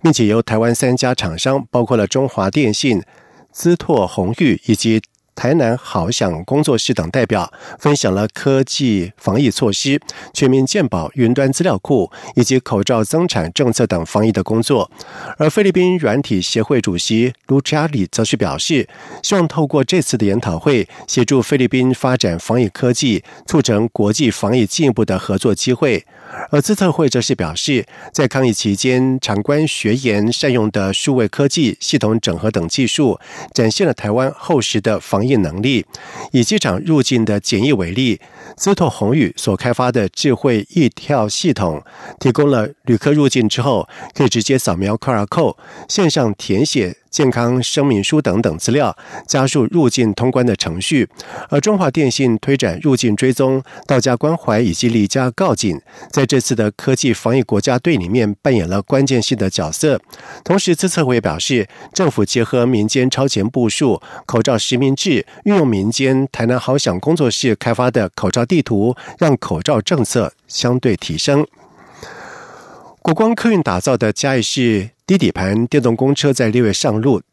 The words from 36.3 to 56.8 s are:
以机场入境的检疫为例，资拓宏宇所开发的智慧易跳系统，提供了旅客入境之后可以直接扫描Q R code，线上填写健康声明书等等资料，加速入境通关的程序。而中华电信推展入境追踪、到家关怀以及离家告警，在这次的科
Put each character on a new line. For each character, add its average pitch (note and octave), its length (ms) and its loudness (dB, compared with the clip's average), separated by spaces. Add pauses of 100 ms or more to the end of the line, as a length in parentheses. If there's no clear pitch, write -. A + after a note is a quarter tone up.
以 B2 120 4
机 G#3+ 140 0
场 G2+ 220 0
入 D#3 220 2
境 A#2 220 2
的 G#2 160 0
检 A2+ 240 0
疫 D3 80 2
为 F#2 200 0
例， A2+ 280 0 (380)
资 G3+ 160 0
拓 E3 160 0
宏 A2 260 0
宇 A#2+ 220 2
所 G2+ 180 -2
开 A#2+ 160 -2
发 B2 200 0
的 A2 180 0
智 - 240 0
慧 A2 380 0
易 C#3 180 2
跳 A#2 400 -2
系 D#3+ 240 -2
统， D#2+ 280 -2 (380)
提 C3 120 2
供 D3 180 2
了 A#2 180 0 (180)
旅 A#2 120 2
客 D3 160 0
入 C#3+ 160 4
境 A#2 180 2
之 A#2+ 140 -2
后 A#2 260 0 (260)
可 D3 120 -6
以 - 20 2
直 A2+ 140 0
接 C3 160 0
扫 G2+ 180 -2
描 G2 220 -2
Q - 160 -4
R G#2 120 0
code， C#3 300 -2 (320)
线 F3+ 220 0
上 A#2+ 240 0
填 G#2 320 0
写 G2+ 320 -2 (120)
健 C3+ 220 0
康 A#2+ 320 0
声 C#3+ 220 -2
明 A2 180 2
书 D3+ 180 0
等 G2 200 0
等 E2 160 0
资 - 140 -2
料， B2 260 0 (280)
加 C3+ 220 0
速 B2+ 200 2
入 D#3 220 2
境 A2+ 240 2
通 B2 160 0
关 B2 160 0
的 A2+ 100 2
程 E2+ 260 -6
序。 B2+ 260 0 (420)
而 C#3+ 120 2
中 G#3 160 2
华 F3 120 0
电 C3+ 220 0
信 B2 280 0
推 C#3 180 0
展 F#2+ 240 -2
入 C3+ 160 2
境 A2 180 0
追 C3 160 0
踪、 C3 320 0 (240)
到 C3 140 2
家 A#2+ 160 0
关 D#3 180 0
怀 A2 240 -2
以 G#2+ 140 2
及 A#2+ 160 0
离 A2 180 2
家 B2+ 240 0
告 D#3 240 0
警， E2 240 -2 (320)
在 C#3 140 2
这 B2+ 160 2
次 - 120 -2
的 G#2+ 180 0
科 - 240 -2